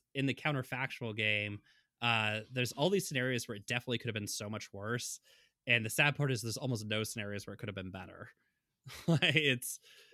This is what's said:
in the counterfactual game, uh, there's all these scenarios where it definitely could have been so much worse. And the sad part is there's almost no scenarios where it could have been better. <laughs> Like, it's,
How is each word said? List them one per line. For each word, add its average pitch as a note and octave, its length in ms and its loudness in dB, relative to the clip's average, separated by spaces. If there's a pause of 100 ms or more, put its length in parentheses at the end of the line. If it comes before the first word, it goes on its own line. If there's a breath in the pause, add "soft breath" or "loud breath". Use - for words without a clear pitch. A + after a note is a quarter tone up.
(140)
in C#3 120 0
the C3 80 2
counterfactual B2+ 840 -4
game, G#2 440 0 (420 soft breath)
uh, A2 400 2 (100)
there's B2 220 0
all D3+ 160 2
these G3 180 2
scenarios B2+ 400 0
where A2+ 80 -6
it G2+ 120 -12
definitely A#2+ 320 -2
could - 100 -8
have G#2+ 60 -2
been G#2 120 -4
so G#2 220 -6
much G#2+ 240 -8
worse. G#2+ 480 -6 (440 soft breath)
And A#2 200 4
the A2+ 40 -4
sad D3 280 4
part C#3+ 140 2
is A2+ 100 -2
there's A2 160 -4
almost A#2 280 -2
no G#2+ 180 0
scenarios G2+ 440 -6
where G#2+ 60 -8
it F#2+ 40 -12
could G#2 120 -8
have G2 60 0
been F#2+ 160 -4
better. F#2 420 -12
<laughs> - 720 -20
Like, E3 280 6
it's, C#3 440 2 (340 loud breath)